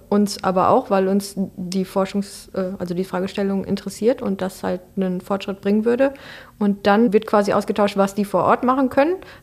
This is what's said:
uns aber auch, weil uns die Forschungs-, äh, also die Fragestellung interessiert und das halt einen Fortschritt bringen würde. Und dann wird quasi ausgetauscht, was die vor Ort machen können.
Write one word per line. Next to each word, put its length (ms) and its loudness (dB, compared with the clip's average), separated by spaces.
uns 340 0
aber 260 2
auch, 200 4
weil 180 2
uns 300 0
die 480 -4
Forschungs-, 680 -4
äh, 240 -4
also 160 -6
die 80 -2
Fragestellung 640 -4
interessiert 580 -2
und 180 -4
das 220 -8
halt 180 -4
einen 240 -2
Fortschritt 400 -6
bringen 240 2
würde. 300 2
Und 300 0
dann 260 4
wird 140 2
quasi 260 2
ausgetauscht, 440 0
was 180 2
die 100 0
vor 200 0
Ort 180 2
machen 260 2
können. 240 2